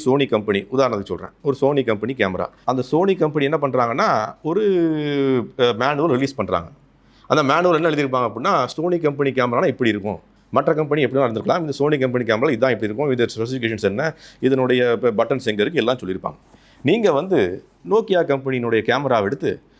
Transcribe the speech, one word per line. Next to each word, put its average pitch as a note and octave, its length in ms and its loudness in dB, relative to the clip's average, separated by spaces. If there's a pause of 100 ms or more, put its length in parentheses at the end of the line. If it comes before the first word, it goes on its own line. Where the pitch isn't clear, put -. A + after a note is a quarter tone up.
Sony C3+ 240 2
கம்பெனி, G#2 300 0
உதாரணத்துக்கு A#2 460 0
சொல்றேன், F2+ 240 -10 (120)
ஒரு C#3 200 -2
Sony C3+ 240 2
கம்பெனி A2+ 280 -2
கேமரா. F#2 320 -2 (180)
அந்த C3 280 0
Sony F#3 260 2
கம்பெனி D3+ 280 0
என்ன D3+ 160 0
பண்றாங்கன்னா, B2+ 720 0 (100)
ஒரு, E3+ 180 -2 (960)
அஹ், A#2+ 220 2
மேனுவல் C#3+ 320 0
ரிலீஸ் C3 240 -2
பண்றாங்க. F2+ 340 -4 (580)
அந்த C#3 260 2
மேனுவல் F3 200 4
என்ன D#3+ 160 2
எழுதியிருப்பாங்க C3 420 0
அப்படின்னா, C#3 340 0 (120)
Sony E3+ 240 -2
கம்பெனி C#3+ 280 0
கேமரானா B2 380 0
இப்படி B2 220 0
இருக்கும், G2+ 300 -2 (300)
மற்ற D#3 240 2
கம்பெனி D3+ 280 0
எப்படி C3+ 220 2
வேணா - 20 4
இருந்திருக்கலாம், A2+ 340 0
இந்த D3+ 200 -4
Sony D3 200 2
கம்பெனி B2+ 240 0
கேமரா A2+ 260 0
இதான் B2+ 220 2
இப்படி A2 120 -4
இருக்கும், A#2 280 -2
இது A#2+ 140 0 (120)
ஸ்பெசிஃபிகேஷன்ஸ் A2+ 460 -4
என்ன, A#2+ 300 -2 (260)
இதனுடைய B2+ 640 2
ப-, A#2 220 2
பட்டன்ஸ் C3 220 -4
எங்க G#2+ 160 0
இருக்கு, C3+ 180 -2
எல்லாம் A#2+ 180 0
சொல்லியிருப்பாங்க. - 380 -8 (460)
நீங்க G3 300 2
வந்து C#3 520 0 (260)
Nokia G3 360 2
கம்பெனியினுடைய B2+ 560 0
கேமராவை B2 420 2
எடுத்து A2+ 380 -4 (180)